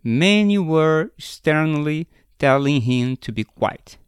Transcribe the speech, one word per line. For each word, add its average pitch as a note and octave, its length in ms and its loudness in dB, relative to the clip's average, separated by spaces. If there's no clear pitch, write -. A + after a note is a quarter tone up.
Many G3+ 560 2
were D#3+ 600 0
sternly D#3 880 -2
telling C#3 420 2
him B2+ 360 -2
to - 160 -12
be A2 100 -4
quiet - 540 -8